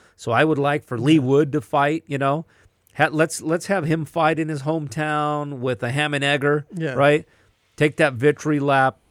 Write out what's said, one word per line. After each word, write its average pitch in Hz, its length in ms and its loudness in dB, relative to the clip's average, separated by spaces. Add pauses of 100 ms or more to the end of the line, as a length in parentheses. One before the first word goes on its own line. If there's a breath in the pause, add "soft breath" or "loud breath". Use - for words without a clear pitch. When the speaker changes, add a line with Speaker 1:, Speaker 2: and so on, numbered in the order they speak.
(160 soft breath)
Speaker 1:
so - 160 -6
I 123 120 4
would 156 140 2
like 143 260 -2
for 123 140 -8
Lee 139 160 4
Speaker 2:
Yeah. 160 60 4
Speaker 1:
Wood 135 320 2
to 147 80 -2
fight, 147 460 0
you 143 120 -6
know. 139 280 -2 (500 soft breath)
Ha-, 151 160 2
let's, 160 280 0
let's 165 260 -4
have 196 180 -2
him 160 200 -2
fight 160 340 0
in 156 100 -4
his 147 140 -6
hometown 147 960 -4
with 123 240 -4
a 120 80 -4
ham 147 240 -2
and 139 100 -2
egger, 143 500 0
Speaker 2:
Yeah. 160 200 -4
Speaker 1:
right? 147 320 4 (500 soft breath)
Take 147 200 0
that 147 180 2
victory 147 460 0
lap, 135 380 2 (120)